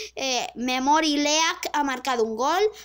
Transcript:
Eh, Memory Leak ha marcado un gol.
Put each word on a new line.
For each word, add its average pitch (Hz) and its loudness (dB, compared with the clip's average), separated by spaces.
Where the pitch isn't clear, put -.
Eh, 262 -4
Memory 277 2
Leak 311 0
ha 294 0
marcado 254 -2
un 220 -2
gol. 311 0